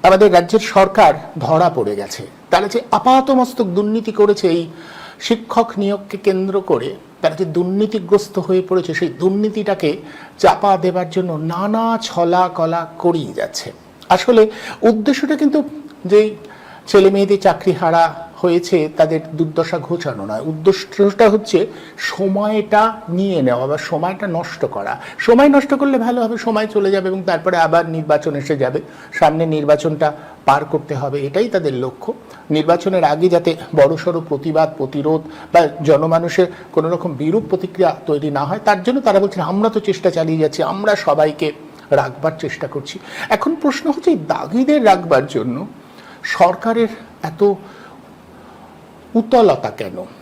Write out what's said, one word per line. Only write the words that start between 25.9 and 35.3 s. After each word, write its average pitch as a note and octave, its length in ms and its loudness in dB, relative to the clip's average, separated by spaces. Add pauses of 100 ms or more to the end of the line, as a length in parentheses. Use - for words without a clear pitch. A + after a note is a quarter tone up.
ভালো A#3+ 240 -2
হবে, A3 160 -4
সময় A3 280 -2
চলে G3+ 240 0
যাবে F#3+ 180 0
এবং F#3+ 140 -4
তারপরে F3 340 0
আবার E3 320 2
নির্বাচন D3+ 460 -2
এসে C#3+ 220 -4
যাবে, C3 240 -2 (320)
সামনে D#3+ 340 2
নির্বাচনটা D3+ 680 0 (320)
পার C#3+ 200 2
করতে D3+ 300 -6
হবে, C#3 320 -6
এটাই F#3+ 220 -2
তাদের D#3 260 -2
লক্ষ্য। B2+ 400 -8 (360)
নির্বাচনের E3+ 540 0
আগে D#3 240 2
যাতে E3+ 280 2 (180)
বড়সড় D#3+ 540 2
প্রতিবাদ, D#3 480 0
প্রতিরোধ D3 440 -2 (320)